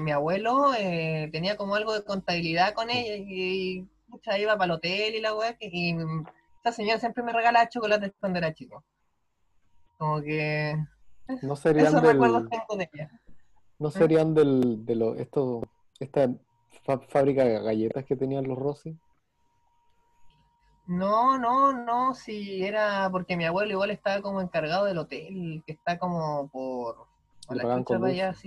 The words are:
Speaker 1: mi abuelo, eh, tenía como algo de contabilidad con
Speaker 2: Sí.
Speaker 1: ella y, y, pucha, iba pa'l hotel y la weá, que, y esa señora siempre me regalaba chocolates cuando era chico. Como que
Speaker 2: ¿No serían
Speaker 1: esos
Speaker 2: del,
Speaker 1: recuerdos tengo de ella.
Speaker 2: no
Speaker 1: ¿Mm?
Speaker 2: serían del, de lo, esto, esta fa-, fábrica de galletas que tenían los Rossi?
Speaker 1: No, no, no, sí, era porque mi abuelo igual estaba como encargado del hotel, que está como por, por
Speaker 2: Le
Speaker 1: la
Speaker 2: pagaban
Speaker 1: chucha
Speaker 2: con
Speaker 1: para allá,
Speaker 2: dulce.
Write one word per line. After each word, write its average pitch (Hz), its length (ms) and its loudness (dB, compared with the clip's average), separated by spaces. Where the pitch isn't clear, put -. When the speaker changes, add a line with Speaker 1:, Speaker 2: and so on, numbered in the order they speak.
Speaker 1:
mi 156 100 -2
abuelo, 214 640 2
eh, 160 580 -2
tenía 170 240 -2
como 202 200 -4
algo 214 180 -2
de 208 100 -4
contabilidad 180 720 0
con 226 160 -4
Speaker 2:
Sí. 247 80 -2
Speaker 1:
ella 226 200 -4
y, 202 80 -12
y, 185 80 -18
pucha, 202 300 -4
iba 214 180 2
pa'l 180 140 0
hotel 185 420 -2
y 220 80 -4
la 214 140 -2
weá, 226 200 -4
que, 214 160 -14
y 175 240 -2
esa 233 80 0
señora 220 280 -2
siempre 233 220 -4
me 233 100 -4
regalaba 233 380 4
chocolates 208 500 -2
cuando 185 200 -2
era 160 140 -2
chico. - 300 -20
Como 151 220 -2
que 151 540 -2
Speaker 2:
¿No 135 120 -2
serían 156 320 6
Speaker 1:
esos 151 140 6
Speaker 2:
del, 156 120 10
Speaker 1:
recuerdos 117 360 4
tengo 226 260 -6
de 185 160 -6
ella. 151 200 -12
Speaker 2:
no 151 120 -2
Speaker 1:
¿Mm? - 20 -2
Speaker 2:
serían 160 420 4
del, 127 500 4
de 117 120 -2
lo, 113 200 0
esto, 127 460 -2
esta 139 280 2
fa-, 135 160 0
fábrica 139 420 2
de 110 180 4
galletas 110 440 0
que 139 100 -2
tenían 135 320 -2
los 127 100 -4
Rossi? 147 400 -8
Speaker 1:
No, 214 500 4
no, 262 340 4
no, 247 440 -2
sí, 202 500 -6
era 202 460 0
porque 180 260 -2
mi 170 80 -2
abuelo 202 280 0
igual 196 180 0
estaba 202 320 -2
como 196 180 -4
encargado 175 440 0
del 190 120 0
hotel, 165 680 -8
que 160 80 -12
está 175 260 -4
como 156 500 -4
por, 127 560 -8
por 127 100 -8
Speaker 2:
Le - 20 -4
Speaker 1:
la - 60 -2
Speaker 2:
pagaban 123 200 0
Speaker 1:
chucha 123 100 -2
Speaker 2:
con 117 80 0
Speaker 1:
para 180 120 0
allá, 185 140 0
Speaker 2:
dulce. 185 200 -6